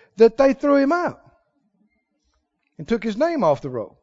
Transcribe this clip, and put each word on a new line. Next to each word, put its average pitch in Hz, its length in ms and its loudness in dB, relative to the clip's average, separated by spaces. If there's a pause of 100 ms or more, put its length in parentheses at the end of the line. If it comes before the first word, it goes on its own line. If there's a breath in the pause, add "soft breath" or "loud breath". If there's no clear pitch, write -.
(180 soft breath)
that 226 200 4
they 269 160 2
threw 285 240 0
him 277 140 2
out 339 300 -4 (1600)
and 151 100 -14
took 226 160 -2
his 214 140 -6
name 311 260 -2
off 147 180 2
the 143 80 -10
roll. 117 340 -10